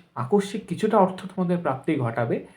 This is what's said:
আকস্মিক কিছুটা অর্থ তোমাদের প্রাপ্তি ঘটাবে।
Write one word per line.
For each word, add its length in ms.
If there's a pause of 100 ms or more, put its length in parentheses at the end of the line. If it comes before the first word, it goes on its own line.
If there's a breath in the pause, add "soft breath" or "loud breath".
(160)
আকস্মিক 520
কিছুটা 300
অর্থ 280
তোমাদের 320
প্রাপ্তি 380
ঘটাবে। 500 (120)